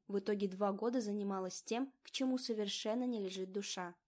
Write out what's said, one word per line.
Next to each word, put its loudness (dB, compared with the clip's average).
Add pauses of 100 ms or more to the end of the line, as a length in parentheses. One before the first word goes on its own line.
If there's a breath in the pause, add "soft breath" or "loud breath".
в 2
итоге 2
два 2
года 2
занималась -2
тем, 0 (120)
к -18
чему 2
совершенно 0
не 0
лежит -4
душа. -4 (120)